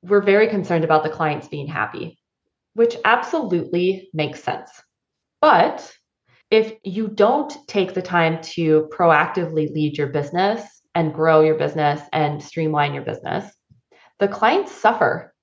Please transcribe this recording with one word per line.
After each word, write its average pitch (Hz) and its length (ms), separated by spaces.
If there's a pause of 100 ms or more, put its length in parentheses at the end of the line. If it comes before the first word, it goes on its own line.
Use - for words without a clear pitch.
we're 202 200
very 208 260
concerned 175 360
about 156 200
the 156 60
clients 156 380
being 143 200
happy, - 520 (540)
which 233 320
absolutely 185 1080
makes 151 300
sense. - 260 (720)
But 247 500 (600)
if 220 220 (100)
you 208 240
don't 262 480 (120)
take 190 260
the 185 80
time 165 400
to 156 500
proactively 160 840
lead 151 240
your 143 100
business 175 560 (300)
and 156 200
grow 156 280
your 156 140
business 151 460 (120)
and 147 300
streamline 147 500
your 139 100
business, - 480 (680)
the 196 80
clients 247 460
suffer. - 680